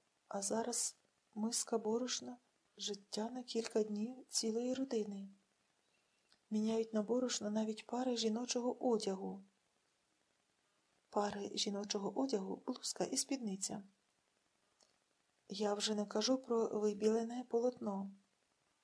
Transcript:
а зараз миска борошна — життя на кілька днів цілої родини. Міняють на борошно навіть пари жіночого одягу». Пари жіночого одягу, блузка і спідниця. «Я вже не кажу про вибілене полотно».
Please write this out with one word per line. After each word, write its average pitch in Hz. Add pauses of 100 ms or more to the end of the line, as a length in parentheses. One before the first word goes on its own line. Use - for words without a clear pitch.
(280)
а 202
зараз 226 (360)
миска 226
борошна — 240 (380)
життя 208
на 247
кілька 226
днів 214
цілої 233
родини. 208 (1200)
Міняють 220
на 214
борошно 233
навіть 220
пари 247
жіночого 240
одягу». 196 (1700)
Пари 202
жіночого 202
одягу, 202
блузка -
і -
спідниця. 202 (1700)
«Я 202
вже 208
не 208
кажу 226
про 226
вибілене 220
полотно». 226 (720)